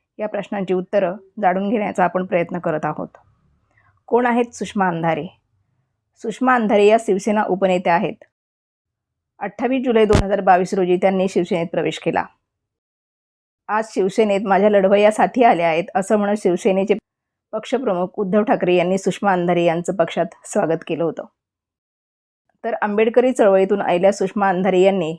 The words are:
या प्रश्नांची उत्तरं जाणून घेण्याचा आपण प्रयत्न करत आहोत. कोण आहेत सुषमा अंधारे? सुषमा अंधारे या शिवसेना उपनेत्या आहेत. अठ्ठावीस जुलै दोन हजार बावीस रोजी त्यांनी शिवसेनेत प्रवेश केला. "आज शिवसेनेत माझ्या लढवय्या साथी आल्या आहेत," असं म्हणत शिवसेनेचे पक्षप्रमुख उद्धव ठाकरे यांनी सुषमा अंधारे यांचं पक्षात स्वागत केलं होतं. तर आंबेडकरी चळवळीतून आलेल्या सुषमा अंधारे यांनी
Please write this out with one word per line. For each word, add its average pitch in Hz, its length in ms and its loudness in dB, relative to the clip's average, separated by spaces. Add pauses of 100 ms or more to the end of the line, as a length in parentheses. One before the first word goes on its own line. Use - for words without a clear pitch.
(180)
या 208 100 -8
प्रश्नांची 202 460 -6
उत्तरं 185 420 -2 (260)
जाणून 190 280 0
घेण्याचा 208 340 -2
आपण 185 220 -2
प्रयत्न 175 340 -4
करत 156 240 -4
आहोत. 156 240 -8 (1000)
कोण 247 180 0
आहेत 240 300 0
सुषमा 190 320 -4
अंधारे? 165 380 -2 (920)
सुषमा 254 400 -2
अंधारे 208 300 2
या 214 140 6
शिवसेना 208 440 -2
उपनेत्या 185 520 0
आहेत. 180 280 -4 (1160)
अठ्ठावीस 247 460 -4
जुलै 220 200 4
दोन 202 180 2
हजार 196 180 -2
बावीस 185 320 4
रोजी 180 220 2
त्यांनी 190 320 0
शिवसेनेत 175 400 -2
प्रवेश 160 320 -4
केला. - 260 -4 (1400)
"आज 214 220 -2
शिवसेनेत 202 520 0
माझ्या 196 280 4
लढवय्या 202 420 4
साथी 214 320 0
आल्या 170 240 4
आहेत," 165 160 0 (120)
असं 196 220 0
म्हणत 208 200 0
शिवसेनेचे 196 560 0 (580)
पक्षप्रमुख 220 560 -4 (100)
उद्धव 208 260 0
ठाकरे 196 320 0
यांनी 180 220 0
सुषमा 196 340 -2
अंधारे 175 320 0
यांचं 170 320 -2
पक्षात 170 300 -2 (200)
स्वागत 160 320 -2 (100)
केलं 165 160 -4
होतं. 151 200 -6 (1400)
तर 226 180 -6
आंबेडकरी 226 500 2
चळवळीतून 196 500 2
आलेल्या 180 320 2
सुषमा 196 360 -2
अंधारे 185 300 0
यांनी 180 400 2